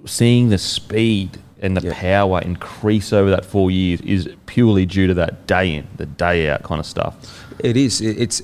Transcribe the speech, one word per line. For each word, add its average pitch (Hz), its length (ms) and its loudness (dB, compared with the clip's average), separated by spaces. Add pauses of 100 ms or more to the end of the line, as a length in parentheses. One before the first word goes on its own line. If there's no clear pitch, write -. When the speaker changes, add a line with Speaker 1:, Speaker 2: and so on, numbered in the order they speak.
Speaker 1:
Seeing 120 440 4
the 98 80 4
speed 104 800 -2 (240)
and 92 140 -2
the 90 120 -2
Speaker 2:
Yeah. 82 60 -4
Speaker 1:
power 95 460 0
increase 98 720 -2
over 98 160 4
that 92 160 2
four 95 240 2
years 92 320 0
is 92 280 -2 (160)
purely 107 400 4
due 92 220 2
to 92 80 4
that - 300 -2
day 90 300 0
in, 71 120 -8 (100)
the - 80 -10
day 82 440 0
out - 140 -4
kind 78 160 -4
of 78 60 -6
stuff. - 280 -6 (460)
Speaker 2:
It 120 160 0
is. 131 260 0
It, 107 160 -2
it's 117 260 -4